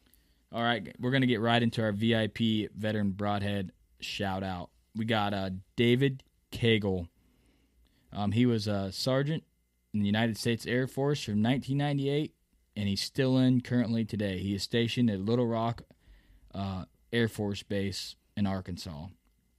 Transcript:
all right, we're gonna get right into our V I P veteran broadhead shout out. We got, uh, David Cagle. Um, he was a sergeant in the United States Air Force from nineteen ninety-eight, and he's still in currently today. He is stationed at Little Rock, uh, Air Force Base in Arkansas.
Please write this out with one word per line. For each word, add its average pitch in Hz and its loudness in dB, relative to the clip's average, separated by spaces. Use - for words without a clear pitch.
all 117 -4
right, 117 -2
we're 123 0
gonna 131 4
get 117 2
right 117 4
into 117 0
our 110 2
V 113 2
I 110 2
P 110 0
veteran 107 0
broadhead 101 -2
shout 95 -4
out. 90 -8
We 110 -4
got, 104 2
uh, 95 -2
David 127 4
Cagle. 98 2
Um, 101 -2
he 123 4
was 110 2
a 98 -2
sergeant 143 -2
in 107 0
the 101 2
United 107 2
States 117 -2
Air 127 0
Force 143 -2
from 107 0
nineteen 131 0
ninety-eight, 143 0
and 101 0
he's 98 0
still 131 2
in 127 6
currently 117 0
today. 98 -4
He 98 -2
is 95 -4
stationed 117 0
at 95 -2
Little 117 0
Rock, 113 -2
uh, 95 -6
Air 117 2
Force 101 -4
Base 98 -4
in 101 0
Arkansas. 92 -6